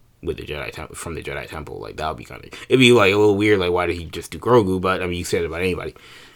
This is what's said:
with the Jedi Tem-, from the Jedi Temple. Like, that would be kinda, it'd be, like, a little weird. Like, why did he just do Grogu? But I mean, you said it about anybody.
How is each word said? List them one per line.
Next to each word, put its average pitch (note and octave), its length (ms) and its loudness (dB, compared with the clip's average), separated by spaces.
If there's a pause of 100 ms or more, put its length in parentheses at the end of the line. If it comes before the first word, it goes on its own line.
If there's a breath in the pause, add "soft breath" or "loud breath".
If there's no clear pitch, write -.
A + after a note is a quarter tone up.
(220)
with D#2+ 160 -6
the - 60 -14
Jedi D2 280 -10
Tem-, C2+ 180 -14
from - 260 -12
the - 80 -10
Jedi C#2 240 -10
Temple. B1+ 320 -12
Like, G#1 180 -14
that D#2 100 -6
would D#2 100 -6
be - 80 -16
kinda, - 220 -18 (220 loud breath)
it'd C3 100 6
be, B2 120 8
like, G2+ 200 6
a G#2 60 2
little G#2 180 6
weird. G#2 240 2
Like, F2 120 0
why F2 160 0
did E2+ 100 -2
he E2 80 -10
just - 260 -12
do E2+ 80 -10
Grogu? G2+ 400 2
But F#2 220 -2
I F2+ 60 -4
mean, F2 100 -4
you F2 80 -6
said F#2 160 -2
it E2 60 -2
about D#2+ 140 -6
anybody. F2 340 -4 (400 soft breath)